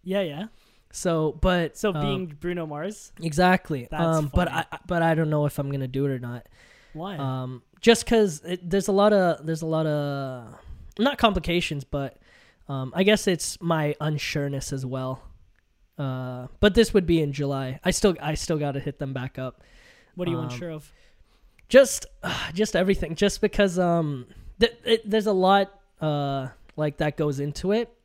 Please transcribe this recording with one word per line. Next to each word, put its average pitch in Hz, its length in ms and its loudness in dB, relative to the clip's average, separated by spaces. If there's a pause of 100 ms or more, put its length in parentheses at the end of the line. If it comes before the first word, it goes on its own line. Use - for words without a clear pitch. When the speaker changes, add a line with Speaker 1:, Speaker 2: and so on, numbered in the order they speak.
Speaker 1:
Yeah, 190 180 -2
yeah. 156 240 -6 (460)
Speaker 2:
So, 160 400 0 (100)
but, 175 360 0
Speaker 1:
So 208 160 -2
Speaker 2:
um, 151 80 -2
Speaker 1:
being 185 240 -2 (140)
Bruno 175 280 -4
Mars? 156 440 -10 (100)
Speaker 2:
Exactly. 165 680 2
Speaker 1:
That's 160 300 0
Speaker 2:
Um, 147 140 -2
but 180 160 2
Speaker 1:
funny. - 20 -6 (200)
Speaker 2:
I, 160 40 -10
I, - 100 -16
but 175 160 0
I 165 140 4
don't 160 140 0
know 151 160 2
if 143 120 -4
I'm 139 140 -6
gonna 135 160 -4
do 135 180 -2
it 139 60 0
or 127 80 -4
not. 120 280 -10 (440)
Speaker 1:
Why? 175 260 -10
Speaker 2:
Um, 127 460 -6 (180)
just 226 240 4
'cause 208 400 2
it, 180 240 -8
there's 196 200 0
a - 20 0
lot 202 220 6
of, 175 320 2
there's 160 180 -4
a - 20 -6
lot 160 220 0
of, 139 680 -6 (460)
not 269 180 0
complications, 170 680 0
but, 139 320 -6 (500)
um, 131 280 -6
I 185 80 6
guess 208 220 6
it's - 360 0
my 156 380 2
unsureness 143 760 -2
as 131 120 -6
well. 131 380 -6 (760)
Uh, 127 500 -6 (120)
but 202 160 6
this 226 180 6
would 190 140 4
be 165 140 4
in 143 120 0
July. 135 500 -4
I 185 80 2
still, 180 300 4
I 156 140 -4
still 160 220 -2
gotta 143 240 -2
hit 139 180 -8
them 135 140 -6
back 131 260 -8
up. 131 240 -10 (520)
Speaker 1:
What 175 120 -4
are 170 40 -2
you 165 60 -2
Speaker 2:
Um, 160 120 -4
Speaker 1:
unsure 170 220 -10
of? 156 200 -14 (760)
Speaker 2:
Just, - 360 6 (180)
<sighs> - 300 -6
just 208 220 -2
everything. 175 400 0
Just 202 260 0
because, 196 380 2
um, 165 480 0 (320)
th-, 220 160 2 (100)
it, 226 240 0
there's 214 180 2
a 208 60 2
lot, 190 460 4 (220)
uh, 139 480 -2 (260)
like, 151 220 -4
that 151 200 -2
goes 147 220 -2
into 147 320 -4
it 233 180 0 (160)